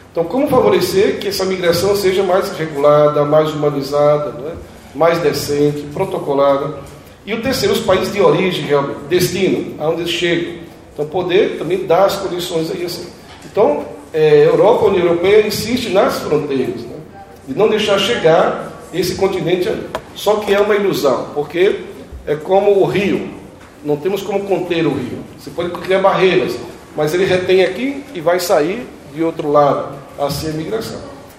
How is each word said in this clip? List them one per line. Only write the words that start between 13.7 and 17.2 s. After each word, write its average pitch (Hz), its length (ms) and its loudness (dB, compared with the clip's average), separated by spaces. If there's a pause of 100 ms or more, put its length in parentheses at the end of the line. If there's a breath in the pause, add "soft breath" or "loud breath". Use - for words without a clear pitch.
é, 151 320 6
Europa, 180 420 4
União 180 180 2
Europeia 190 420 4
insiste 214 420 -4
nas 185 300 2
fronteiras, 139 640 -2
né? - 160 -14 (500)